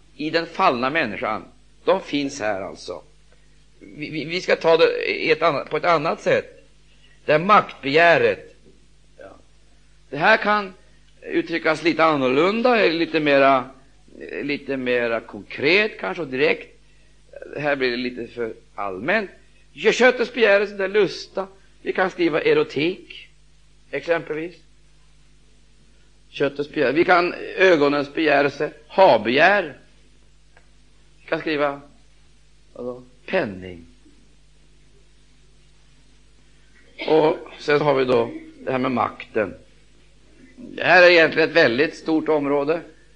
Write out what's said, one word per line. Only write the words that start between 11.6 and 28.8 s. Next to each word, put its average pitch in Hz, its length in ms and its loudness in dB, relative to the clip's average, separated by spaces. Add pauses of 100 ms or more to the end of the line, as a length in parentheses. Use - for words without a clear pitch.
lite 156 200 2
annorlunda, 165 760 2
eller 170 200 2
lite 160 200 -2
mera, 139 500 4 (760)
lite 139 340 -6
mera 123 420 -2
konkret 151 800 -2
kanske 185 240 -8
och 139 60 -10
direkt. - 500 -2 (760)
Det - 60 -10
här 143 160 -2
blir 127 160 -2
det 120 60 -4
lite 123 300 -8
för 110 260 -8 (220)
allmänt. 117 540 -6 (440)
Gör 175 180 0
köttets 247 420 2
begärelse, 208 400 2
det 196 140 -6
lusta. 190 600 -4 (340)
Vi 185 120 -8
kan 185 160 0
skriva 160 320 -2
erotik, 156 880 -2 (600)
exempelvis. 156 640 -6 (1700)
Köttets 147 400 -4
begär-, 135 240 -2
vi 170 120 2
kan 175 280 2 (240)
ögonens 143 560 2
begärelse, 147 580 0 (160)